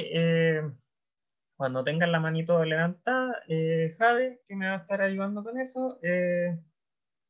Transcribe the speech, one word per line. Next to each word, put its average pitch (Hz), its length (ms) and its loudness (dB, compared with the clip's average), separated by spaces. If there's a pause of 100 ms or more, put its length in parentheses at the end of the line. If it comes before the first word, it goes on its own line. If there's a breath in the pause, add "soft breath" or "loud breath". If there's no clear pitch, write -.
(140)
eh, 165 540 2 (840)
cuando 131 300 -2
tengan 165 260 2
la 165 80 2
manito 160 460 2
levantada, 185 840 -2
eh, 160 500 0
Jade, 247 500 2
que 196 100 -10
me 190 100 -4
va 190 80 -2
a 190 40 -4
estar 196 220 -4
ayudando 196 440 -2
con 240 160 -6
eso, 262 420 -6
eh, 175 560 0 (720)